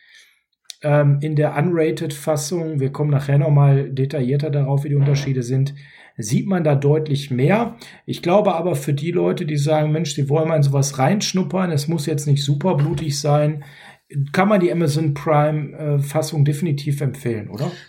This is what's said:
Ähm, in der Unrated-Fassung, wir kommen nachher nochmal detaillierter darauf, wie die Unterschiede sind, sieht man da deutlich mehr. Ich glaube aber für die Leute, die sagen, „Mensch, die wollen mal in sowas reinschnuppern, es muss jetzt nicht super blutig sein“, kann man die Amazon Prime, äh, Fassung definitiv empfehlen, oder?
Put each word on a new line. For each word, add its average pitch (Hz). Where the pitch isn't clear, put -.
Ähm, 147
in 156
der 147
Unrated-Fassung, 160
wir 131
kommen 147
nachher 139
nochmal 143
detaillierter 139
darauf, 139
wie 156
die 143
Unterschiede 139
sind, 131
sieht 117
man 185
da 147
deutlich 147
mehr. 175
Ich -
glaube 180
aber 165
für 147
die 156
Leute, 175
die 151
sagen, 151
„Mensch, 160
die 139
wollen 160
mal 160
in 147
sowas 139
reinschnuppern, 185
es 143
muss 165
jetzt 151
nicht 139
super 165
blutig 151
sein“, 151
kann 190
man 208
die 175
Amazon 156
Prime, 151
äh, 147
Fassung 156
definitiv 151
empfehlen, 110
oder? 131